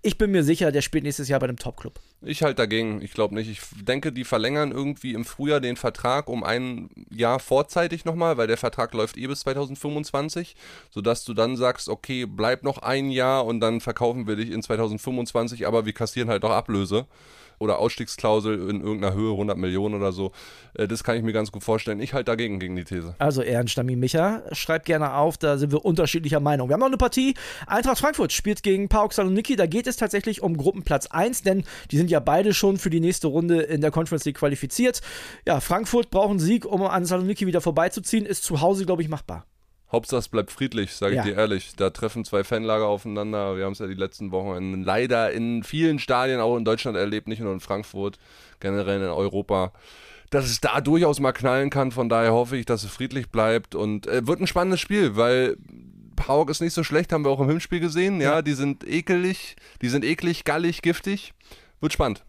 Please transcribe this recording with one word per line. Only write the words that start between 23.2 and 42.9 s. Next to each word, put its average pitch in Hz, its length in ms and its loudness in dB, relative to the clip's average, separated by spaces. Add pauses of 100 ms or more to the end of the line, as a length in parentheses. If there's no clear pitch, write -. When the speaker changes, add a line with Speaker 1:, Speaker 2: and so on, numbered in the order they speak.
Speaker 1:
Ehrenstami 120 560 0
Micha, 165 460 2 (100)
schreibt 160 320 -2
gerne 151 300 0
auf, 151 220 2
da 143 200 2
sind 143 160 0
wir 151 100 2
unterschiedlicher 160 560 2
Meinung. 143 300 2
Wir 147 60 4
haben 196 40 2
noch 262 80 4
eine 262 80 2
Partie. 254 380 2 (340)
Eintracht 247 320 2
Frankfurt 277 320 2
spielt - 320 -2
gegen 196 240 2
paok 214 240 4
Saloniki. 202 460 2
Da 190 80 4
geht 196 220 0
es 247 100 -2
tatsächlich 208 440 -2
um 170 140 0
Gruppenplatz 151 520 0
eins, 214 360 0
denn 190 220 2 (260)
die 139 60 2
sind 170 120 4
ja 160 100 6
beide 175 340 4
schon 196 240 2
für 190 120 -2
die 165 100 2
nächste 165 280 0
Runde 165 340 4
in 151 200 0
der 151 100 2
Conference 160 340 -2
League 143 120 -4
qualifiziert. 151 640 0 (440)
Ja, 151 140 2
Frankfurt 226 500 2
braucht 196 200 4
einen 196 100 2
Sieg, 196 260 4
um 190 180 0
an 180 220 0
Saloniki 185 420 0
wieder 175 140 2
vorbeizuziehen. 180 640 0
Ist - 180 -4
zu 147 180 -2
Hause, 190 240 4
glaub 170 140 0
ich, 160 100 -2
machbar. 135 360 -8 (460)
Speaker 2:
Hauptsache 117 280 0
es 113 80 -6
bleibt 107 240 -2
friedlich, 113 420 -2
sag 101 160 0
ich 101 80 2
Speaker 1:
Ja. 113 60 2
Speaker 2:
dir 101 120 0
ehrlich. 101 400 0
Da 95 140 2
treffen 113 340 -6
zwei 101 200 0
Fanlager 110 420 0
aufeinander. 104 720 -2